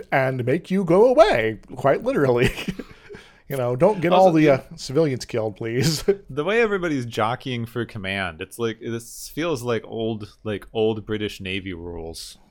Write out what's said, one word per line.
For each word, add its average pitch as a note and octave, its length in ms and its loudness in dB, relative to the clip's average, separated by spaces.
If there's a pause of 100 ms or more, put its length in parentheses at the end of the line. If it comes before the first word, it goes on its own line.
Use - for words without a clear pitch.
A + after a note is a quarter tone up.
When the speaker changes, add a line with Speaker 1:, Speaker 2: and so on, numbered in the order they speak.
(120)
Speaker 1:
and C3 320 0
make D3 260 0
you G3 140 0
go F#3 220 6
away," B3 520 4 (160)
quite D3 280 2
literally. C3 560 2
<laughs> - 60 -10 (840)
You C#3+ 80 -6
know, B2 200 -2
don't F#3 240 4
get F3 120 0
Speaker 2:
Also, F#3 140 8
Speaker 1:
all F3 60 6
the, D#3 140 6
Speaker 2:
the C#3+ 80 8
Speaker 1:
uh, B2+ 80 0 (120)
civilians C3+ 500 -2
killed, A2 300 -4
please. C3+ 480 -2 (140)
<laughs> - 120 -16
Speaker 2:
The C#3 140 -4
way G#3 180 0
everybody's F3 460 0
jockeying A#2 600 -2
for A#2+ 180 -6
command, F#2+ 560 -6
it's - 180 -12
like, A2+ 220 -4
this A#2 480 -10
feels D3 340 -4
like A#2 240 -2
old, A2+ 560 -6
like, G#2 300 -6
old A2 340 0
British G#2+ 340 -6
Navy F#2+ 320 -6
rules. E2+ 640 -12 (120)